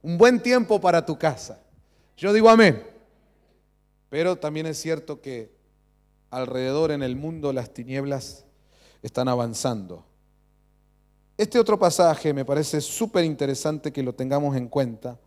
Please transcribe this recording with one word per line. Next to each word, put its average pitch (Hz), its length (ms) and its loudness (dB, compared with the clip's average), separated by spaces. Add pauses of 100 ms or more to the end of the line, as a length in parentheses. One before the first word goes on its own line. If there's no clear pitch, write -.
Un 170 160 -6
buen 240 240 8
tiempo 240 400 2
para 170 240 2
tu 156 120 -6
casa". - 440 -6 (560)
Yo 202 160 0
digo 220 160 8
amén. 220 340 8 (1300)
Pero 175 260 0
también 156 300 -6
es 156 140 -8
cierto 151 420 -8
que 120 300 -12 (800)
alrededor 131 600 -2
en 143 120 -4
el 123 120 -4
mundo 147 380 -6
las 123 180 -6
tinieblas 135 760 -8 (560)
están - 260 -4
avanzando. 113 800 -4 (1300)
Este 214 240 0
otro 214 200 2
pasaje 170 540 2
me 135 120 -4
parece 147 340 -2
súper 185 460 -2
interesante 147 680 -4
que 139 120 -6
lo 123 100 -6
tengamos 139 420 -2
en 123 120 -4
cuenta. 123 580 -6